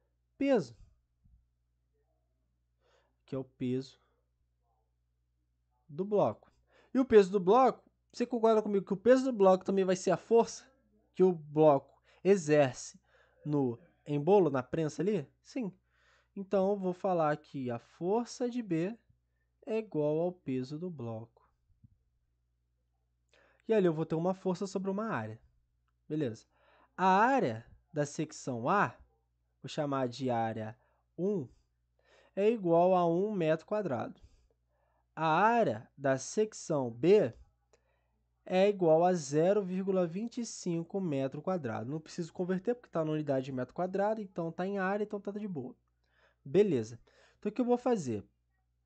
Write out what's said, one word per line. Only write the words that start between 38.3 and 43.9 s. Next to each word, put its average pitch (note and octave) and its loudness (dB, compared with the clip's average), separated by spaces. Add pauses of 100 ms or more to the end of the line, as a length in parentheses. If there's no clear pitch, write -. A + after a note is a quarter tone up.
é F#3 4
igual F3 4
a F#3 4
zero E3 2
vírgula F#3 -2
vinte G#3+ -8
e A3+ -8
cinco E3+ -6
metro C#3+ -4
quadrado. C3 -6
Não D#3 -8
preciso - -12
converter F#3 -4
porque - -16
tá D#3+ -4
na D#3 -4
unidade C#3+ -2
de C#3 -10
metro B2+ -6
quadrado, G3 -2